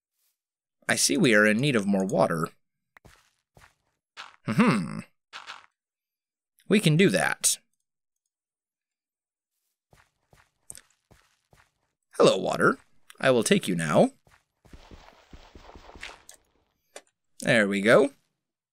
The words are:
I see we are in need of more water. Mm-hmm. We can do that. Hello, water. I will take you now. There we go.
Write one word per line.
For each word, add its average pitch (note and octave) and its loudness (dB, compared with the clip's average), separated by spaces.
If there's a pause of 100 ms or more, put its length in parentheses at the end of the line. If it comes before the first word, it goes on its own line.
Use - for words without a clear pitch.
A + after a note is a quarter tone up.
(880)
I A2+ -2
see C3 -2
we C#3+ 2
are G#2 4
in G#2+ 2
need C#3 -2
of G2+ -2
more G2 0
water. F#2+ -2 (2000)
Mm-hmm. A2 -2 (1700)
We G#3 2
can D3+ 2
do F3+ 4
that. - -4 (4000)
Hello, - 2
water. F2+ -2 (420)
I C3+ 0
will A#2+ 2
take G3 -2
you F#2+ -4
now. E2+ 0 (3250)
There A2 0
we G2+ -2
go. D#3 4 (600)